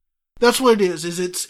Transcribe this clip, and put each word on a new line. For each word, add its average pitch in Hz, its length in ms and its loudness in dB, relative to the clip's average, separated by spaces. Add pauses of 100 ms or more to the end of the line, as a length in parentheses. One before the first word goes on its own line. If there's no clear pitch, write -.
(400)
that's 233 200 2
what 226 220 4
it - 0 -
is, 175 240 -2
is 170 140 -6
it's, 180 300 -6